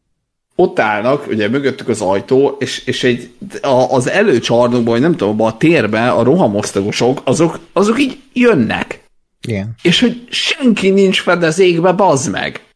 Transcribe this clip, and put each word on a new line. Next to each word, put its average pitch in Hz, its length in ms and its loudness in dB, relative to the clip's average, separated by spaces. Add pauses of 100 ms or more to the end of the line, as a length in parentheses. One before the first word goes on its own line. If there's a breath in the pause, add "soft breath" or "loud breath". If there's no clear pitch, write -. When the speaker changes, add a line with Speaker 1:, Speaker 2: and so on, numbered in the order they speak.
(560)
Speaker 1:
ott 185 240 0
állnak, 110 480 -2
ugye 107 220 -2
mögöttük 131 380 -2
az 110 140 -2
ajtó, 131 580 0
és, - 260 -8
és - 180 -6
egy, 123 260 -2 (320)
a, 135 60 -6 (260)
az 131 160 0
előcsarnokban, 123 720 2 (100)
vagy 117 80 0
nem 165 140 2
tudom, 104 180 -2
abban 110 180 0
a - 60 -12
térben 120 520 2
a 107 140 2
rohamosztagosok, 117 1000 0
azok, 160 360 0 (140)
azok 214 260 0
így 269 200 -2 (140)
jönnek. 147 720 0 (440)
Speaker 2:
Igen. 110 340 -6
Speaker 1:
És - 180 2
hogy 240 300 0
senki 247 600 -2
nincs 196 320 2
fedezékbe, 175 680 2
bazd 170 400 0
meg. 73 320 -8 (120)